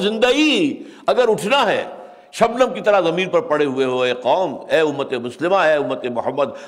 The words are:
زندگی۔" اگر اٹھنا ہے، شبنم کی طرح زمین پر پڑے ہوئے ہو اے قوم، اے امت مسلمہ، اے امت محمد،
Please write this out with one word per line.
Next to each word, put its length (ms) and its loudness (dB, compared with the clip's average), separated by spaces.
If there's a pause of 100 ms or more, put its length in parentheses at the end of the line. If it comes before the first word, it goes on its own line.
زندگی۔" 840 2 (240)
اگر 220 2
اٹھنا 420 2
ہے، 140 -2 (460)
شبنم 420 0
کی 80 -8
طرح 200 4
زمین 280 0
پر 120 2
پڑے 240 0
ہوئے 200 0
ہو 160 0
اے 120 2
قوم، 420 0 (140)
اے 100 4
امت 340 -2
مسلمہ، 420 -2
اے 180 4
امت 320 -2
محمد، 400 -2 (220)